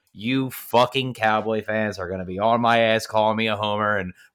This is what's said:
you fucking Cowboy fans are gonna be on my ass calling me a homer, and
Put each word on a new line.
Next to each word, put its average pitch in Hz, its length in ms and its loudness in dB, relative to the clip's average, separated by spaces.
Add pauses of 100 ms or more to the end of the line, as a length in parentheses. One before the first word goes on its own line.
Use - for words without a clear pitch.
(120)
you 127 400 -2
fucking 123 640 0
Cowboy 107 500 0
fans 107 340 -2
are 87 120 -8
gonna 92 160 -6
be 92 140 -8
on 117 220 2
my 117 180 4
ass 113 280 2
calling 107 300 2
me 110 100 0
a 107 80 0
homer, 104 420 0
and 90 160 -6 (220)